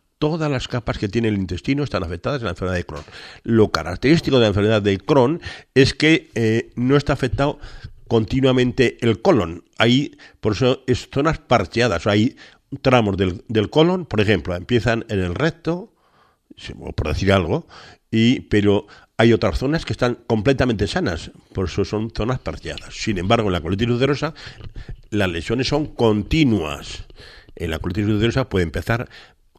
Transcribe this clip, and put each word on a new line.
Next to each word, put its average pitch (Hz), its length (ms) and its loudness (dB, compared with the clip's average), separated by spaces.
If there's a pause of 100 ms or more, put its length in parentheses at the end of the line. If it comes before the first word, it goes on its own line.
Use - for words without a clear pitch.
(180)
Todas 151 340 -2
las 127 160 -4
capas 123 300 -6
que 110 100 -4
tiene 113 220 0
el 104 80 0
intestino 95 460 -4
están 95 200 -4
afectadas 90 380 -6
en 117 40 -6
la 98 60 -4
enfermedad 92 240 -4
de 90 100 -4
Crohn. 73 180 -12 (400)
Lo 110 280 4
característico 123 680 0
de 123 40 4
la 110 60 4
enfermedad 104 340 2
de 98 160 2
Crohn 147 420 2 (360)
es 131 180 6
que, 156 420 2
eh, 113 400 0
no 127 220 2
está 143 160 0
afectado 135 460 -2 (500)
continuamente 127 880 2
el 113 220 0
colon. 90 420 2 (140)
Hay, 123 400 2 (240)
por 107 120 0
eso, 127 340 0
es 123 220 0
zonas 147 280 0
parcheadas. 107 680 0
Hay 107 300 2 (460)
tramos 117 340 4
del, 92 320 -2
del 107 220 0
colon, 175 360 2
por 107 140 -2
ejemplo, 95 360 0
empiezan 113 520 -2
en 104 120 -4
el 90 160 -2
recto, 170 580 -4 (640)
se-, - 200 -16
o 73 140 -12
por 78 160 -4
decir 92 240 0
algo, 98 360 0 (440)
y, 113 300 4
pero 101 460 2 (280)
hay 117 160 6
otras 107 260 2
zonas 147 280 -2
que - 80 -4
están 120 240 -2 (100)
completamente 113 600 0
sanas, 123 440 -4 (220)
por 95 160 -4
eso 98 160 -2
son 110 280 -6
zonas 123 260 -4
parcheadas. - 540 -10
Sin - 260 -4
embargo, 107 280 2
en 92 60 0
la 85 80 -2
colitis 95 260 -2
ulcerosa, 135 460 -2 (800)
las 104 180 0
lesiones 113 380 -4
son 147 180 -2
continuas. 107 1200 0 (500)
En 85 160 -6
la 78 80 -4
colitis 98 260 -4
ulcerosa 113 440 0
puede 92 140 0
empezar 87 460 -4 (500)